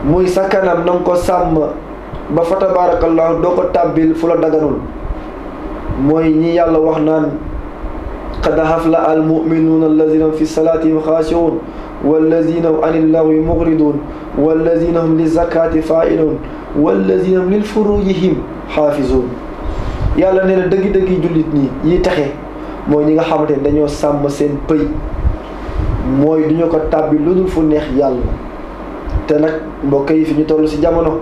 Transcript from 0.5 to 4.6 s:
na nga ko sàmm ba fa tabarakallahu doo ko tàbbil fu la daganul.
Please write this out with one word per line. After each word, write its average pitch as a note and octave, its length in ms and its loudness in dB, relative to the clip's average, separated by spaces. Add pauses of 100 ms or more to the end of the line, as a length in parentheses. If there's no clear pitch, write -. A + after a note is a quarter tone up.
na F3 80 2
nga F3+ 120 0
ko F3+ 120 2
sàmm F3 420 0 (720)
ba D#3+ 120 2
fa E3+ 140 0
tabarakallahu E3+ 880 2
doo F3+ 140 2
ko F3+ 60 2 (100)
tàbbil D#3+ 420 2
fu E3 140 -2
la E3 80 2
daganul. D#3 420 0 (1200)